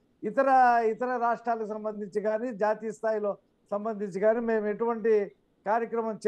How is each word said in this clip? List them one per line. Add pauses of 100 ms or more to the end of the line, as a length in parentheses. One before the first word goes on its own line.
(240)
ఇతర,
ఇతర
రాష్ట్రాలకు
సంబంధించి
కానీ,
జాతీయ
స్థాయిలో (340)
సంబంధించి
కానీ
మేము
ఎటువంటి (340)
కార్యక్రమం